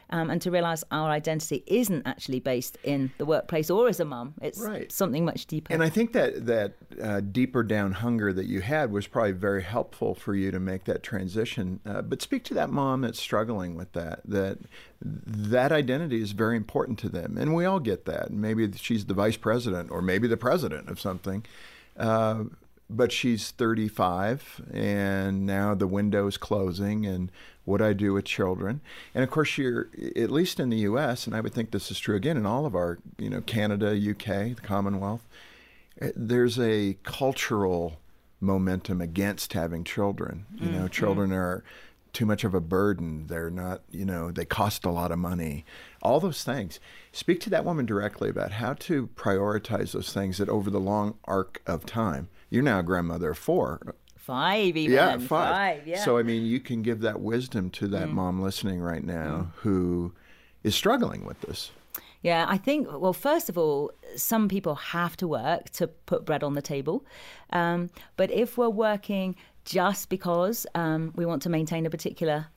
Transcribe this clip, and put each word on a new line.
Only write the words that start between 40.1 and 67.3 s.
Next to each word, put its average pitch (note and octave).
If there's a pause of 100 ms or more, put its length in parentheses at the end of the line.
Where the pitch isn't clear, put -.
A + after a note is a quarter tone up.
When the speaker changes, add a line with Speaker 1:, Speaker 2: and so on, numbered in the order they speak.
Speaker 2:
You E3+
know, F#2
Speaker 1:
Mm-hmm. F#2
Speaker 2:
children G2
are F#2 (480)
too -
much G#2+
of F#2+
a F2+
burden. E2+
They're E2+
not, F2+
you F#2
know, E2+
they E2+
cost -
a F#2
lot F2
of E2+
money. E2 (380)
All B2+
those F3
things. B2 (320)
Speak -
to G3
that D#3
woman D#3
directly G#2
about G2
how A2+
to C#3
prioritize G2+
those -
things G2
that G2+
over G#2
the G2
long G#2
arc -
of E2
time, F#2 (200)
you're B2
now A2+
a F2
grandmother F2
of -
four. B2+ (220)
Speaker 1:
Five F3
even. D3+
Speaker 2:
Yeah, D3+
five. B2
Speaker 1:
Five, D#3+
yeah. F#3
Speaker 2:
So, A#2+
I A#2
mean, A2+
you A#2
can A2+
give A2
that A2
wisdom A2
to G#2
that F#2+
Speaker 1:
Mm. D2+
Speaker 2:
mom F#2
listening F#2+
right E2+
now D#2+
Speaker 1:
Mm. F2
Speaker 2:
who F2+ (500)
is G#2
struggling G#3
with -
this. - (540)
Speaker 1:
Yeah, E3+
I G3
think, C#4+
well, F3
first D4+
of F3
all, D3 (240)
some G#3+
people F#3
have E3+
to F#3
work D3
to -
put -
bread D3
on C#3+
the C#3+
table. D3+ (480)